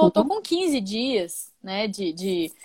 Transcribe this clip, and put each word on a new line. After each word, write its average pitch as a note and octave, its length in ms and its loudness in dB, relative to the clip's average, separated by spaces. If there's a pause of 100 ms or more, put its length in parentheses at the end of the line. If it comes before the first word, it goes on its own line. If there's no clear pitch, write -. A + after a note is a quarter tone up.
voltou D#4+ 240 6
com G4+ 160 0
quinze E4+ 380 0
dias, G#3 720 -2 (100)
né, G3+ 280 -4
de, F#3+ 240 -4
de, F3 400 -2 (120)